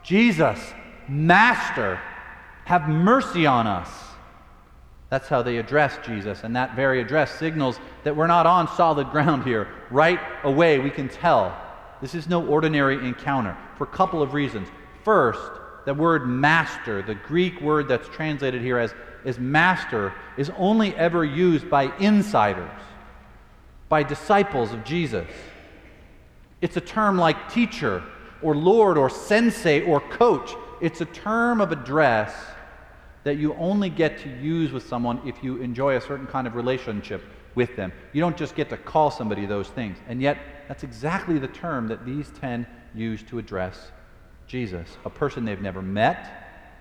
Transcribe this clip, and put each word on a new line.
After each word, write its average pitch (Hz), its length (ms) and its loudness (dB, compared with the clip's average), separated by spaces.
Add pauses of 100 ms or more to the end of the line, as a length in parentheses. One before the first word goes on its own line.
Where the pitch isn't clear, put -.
"Jesus, 170 680 2 (360)
Master, 156 880 4 (640)
have 170 240 2
mercy 175 580 4
on 120 200 4
us." 90 240 -2 (1160)
That's 135 200 -4
how 127 140 2
they 120 160 -2
address 135 460 0
Jesus, 104 380 -8
and 113 140 -6
that 127 180 -2
very 131 260 2
address 135 320 0
signals 151 460 -2 (240)
that 151 140 -2
we're 160 100 2
not 170 200 6
on 175 220 4
solid 147 420 2
ground 147 340 2
here. 110 240 0 (220)
Right 160 300 4 (220)
away, 147 360 6
we 135 120 -2
can 139 180 -6
tell 110 480 2 (440)
this 135 140 -10
is 160 140 -8
no 170 160 0
ordinary 143 640 2
encounter 120 500 -4 (200)
for 143 80 -6
a - 60 -12
couple 185 300 0
of 135 140 0
reasons. 117 340 -4 (360)
First, 151 360 4 (460)
the 139 80 -2
word 151 320 2
master, 131 760 0
the 107 120 -6
Greek 175 460 -2
word 147 280 0
that's 123 200 0
translated 135 540 -4
here 123 160 0
as, 117 160 -2 (300)
as 123 140 -4
master, 131 760 2 (220)
is 139 200 -2
only 208 400 2
ever 165 280 2
used 156 440 2
by 139 300 2
insiders, 117 840 2 (1080)
by 156 140 2
disciples 147 680 0
of 113 120 -10
Jesus. 123 440 -4 (1300)
It's 175 160 -4
a - 20 -2
term 202 380 0
like 160 340 2
teacher 131 500 0 (380)
or 151 160 2
Lord 190 400 6
or 131 140 4
sensei 208 720 2
or 151 180 4
coach. - 540 0 (260)
It's 165 220 -4
a 156 40 -4
term 233 540 0
of 185 100 2
address 127 640 2 (880)
that 143 120 -2
you 151 180 -2
only 190 360 0
get 151 280 0
to 147 100 -14
use 147 440 -4
with 127 140 -8
someone 120 400 -4
if - 160 -10
you 131 160 -6
enjoy 127 380 0
a 120 40 0
certain 135 260 -10
kind 131 200 -4
of 117 80 -8
relationship 117 680 -6 (320)
with 120 220 -2
them. 95 160 -6 (220)
You 151 80 0
don't 175 140 -2
just 143 180 -8
get 156 160 -4
to 117 80 -8
call 151 320 2
somebody 104 340 -4
those 101 240 -4
things. 107 300 -8 (100)
And 123 120 -6
yet, 143 180 0 (280)
that's - 160 -12
exactly 156 560 -4
the 131 100 -4
term 127 400 -6
that 113 180 -8
these 139 240 -8 (100)
ten 120 260 -6 (280)
use 110 300 -6
to 120 140 -10
address 95 540 -8 (540)
Jesus, 92 600 -8
a - 40 -8
person 131 360 -6
they've 98 140 -6
never 95 200 -6
met - 1000 -4